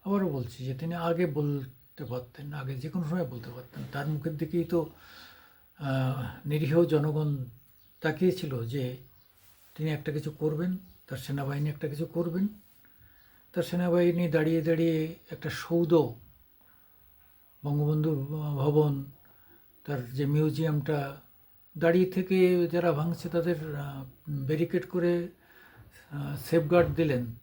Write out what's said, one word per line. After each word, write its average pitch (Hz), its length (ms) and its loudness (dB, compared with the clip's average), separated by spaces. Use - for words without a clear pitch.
আবারও 190 240 2
বলছি 127 360 -6
যে 131 80 -6
তিনি 165 220 -6
আগে 170 300 0
বলতে 143 800 -4
পারতেন, 127 480 -10
আগে 135 220 -8
যে 139 140 -8
কোনো 165 200 -4
সময় 180 160 0
বলতে 123 260 -10
পারতেন। - 400 -14
তার 143 160 -6
মুখের 156 300 -4
দিকেই 160 260 -2
তো, 165 260 0
আহ, 131 720 -2
নিরীহ 151 380 4
জনগণ 147 600 0
তাকিয়েছিল 151 680 0
যে 127 300 -4
তিনি 156 160 -2
একটা 151 200 -4
কিছু 151 200 -4
করবেন, 156 460 -2
তার 135 100 -10
সেনাবাহিনী 143 520 -2
একটা 147 180 -6
কিছু 147 180 -4
করবেন। 170 420 -2
তার 175 100 0
সেনাবাহিনী 175 680 2
দাঁড়িয়ে 160 300 4
দাঁড়িয়ে 160 540 2
একটা 156 180 -8
সৌধ, 170 440 0
বঙ্গবন্ধু 147 640 0
ভবন, 143 500 4
তার 127 260 -6
যে 139 140 -2
মিউজিয়ামটা, 147 960 0
দাঁড়িয়ে 175 340 4
থেকে 180 560 4
যারা 170 240 2
ভাঙছে 165 380 -2
তাদের, 160 460 -2
আহ, 139 300 -8
ব্যারিকেড 151 600 -2
করে, 175 400 0
আহ, 143 260 -6
সেফগার্ড 165 580 4
দিলেন 127 480 0